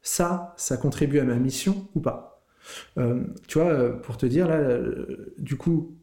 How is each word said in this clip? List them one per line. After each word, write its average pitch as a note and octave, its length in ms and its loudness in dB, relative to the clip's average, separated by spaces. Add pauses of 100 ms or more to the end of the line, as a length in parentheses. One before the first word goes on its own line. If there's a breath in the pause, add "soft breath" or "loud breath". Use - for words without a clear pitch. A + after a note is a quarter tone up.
ça, - 560 -2
ça - 200 -2
contribue C#3+ 420 2
à C3+ 40 2
ma B2 120 2
mission C3+ 600 0
ou D3+ 60 0
pas ? » - 440 -8 (520 loud breath)
Euh, B2 260 2 (240)
tu D#3 120 2
vois, E3+ 100 4
euh, B2 240 4
pour - 240 -10
te - 80 0
dire, D#3 220 4
là, D#3+ 100 4
euh, B2 800 -2
du C3+ 180 -4
coup D#3+ 480 0